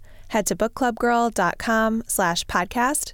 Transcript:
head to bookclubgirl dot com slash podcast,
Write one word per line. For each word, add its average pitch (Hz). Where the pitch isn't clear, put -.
head -
to -
bookclubgirl 233
dot 175
com 220
slash 175
podcast, 240